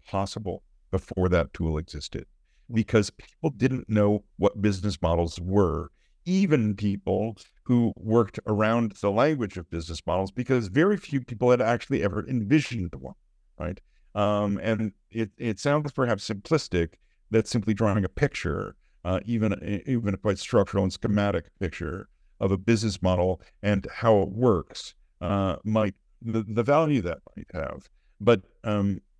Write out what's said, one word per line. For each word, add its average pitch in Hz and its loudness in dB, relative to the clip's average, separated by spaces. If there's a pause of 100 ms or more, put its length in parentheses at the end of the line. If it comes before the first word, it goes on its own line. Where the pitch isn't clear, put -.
possible 98 -6 (280)
before 92 -2
that 87 2
tool 80 -2
existed, - -10 (460)
because 110 2
people - -6
didn't 131 -2
know 104 4 (140)
what 98 0
business 98 0
models 85 0
were, 87 2 (320)
even 151 2
people 101 -2 (280)
who 120 2
worked 110 2
around 107 2
the 101 2
language 123 0
of 85 -12
business 82 -8
models, 95 -2
because 123 -2
very 165 2
few 139 -6
people 123 0
had 123 4
actually 113 0
ever 98 -2
envisioned 117 0
one, 65 -14 (420)
right? 82 -8 (340)
Um, 104 0
and 110 -2 (180)
it, 110 -4
it 113 -4
sounds 147 0
perhaps 120 -2
simplistic 98 -2 (380)
that 110 2
simply 110 0
drawing 101 2
a - -2
picture, - -4 (280)
uh, 92 0
even, 107 -2
even 117 -2
a 95 -4
quite 98 -2
structural 98 2
and 95 0
schematic 104 0 (100)
picture 85 -6 (320)
of 95 2
a 95 0
business 107 0
model 92 2 (200)
and 101 0
how 110 4
it 95 0
works, 101 0 (240)
uh, 95 0
might, 107 0 (260)
the, 113 -2
the 110 -2
value 143 2
that 85 -6 (160)
might - -16
have. - -8 (320)
But, 101 4 (200)
um, 101 0 (180)